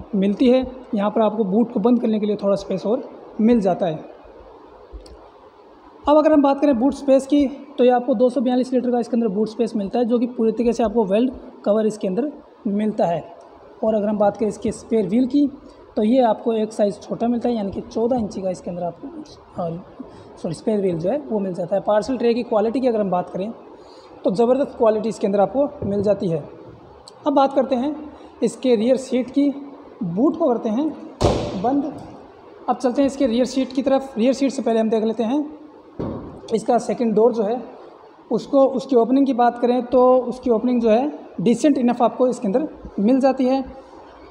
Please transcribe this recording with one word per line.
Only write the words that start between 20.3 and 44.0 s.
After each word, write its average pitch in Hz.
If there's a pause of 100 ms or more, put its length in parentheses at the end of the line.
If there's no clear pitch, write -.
sorry, 175
spare 214
wheel 180
जो 175
है 277
वो 240
मिल 190
जाता 170
है। 285
Parcel 214
tray 233
की 240
quality 220
की 254
अगर 226
हम 196
बात 180
करें 196 (720)
तो 226
ज़बरदस्त 254
quality 220
इसके 214
अंदर 202
आपको 254
मिल 202
जाती 202
है। 160 (840)
अब 294
बात 269
करते 262
हैं 285 (300)
इसके 247
rear 240
seat 254
की, 285 (520)
Boot 208
को 330
करते 233
हैं 269 (720)
बंद। 277 (720)
अब 247
चलते 254
हैं 277
इसके 269
rear 240
seat 262
की 277
तरफ। 269
Rear 247
seat 269
से -
पहले 226
हम 220
देख 220
लेते 226
हैं 277 (960)
इसका 226
second 226
door 226
जो 220
है 233 (680)
उसको, 269
उसकी 247
opening 254
की 269
बात 240
करें 247
तो 254
उसकी 240
opening 240
जो 226
है 262 (280)
decent 254
इनफ 240
आपको 214
इसके 214
अंदर 254 (320)
मिल 247
जाती 262
है। 262 (460)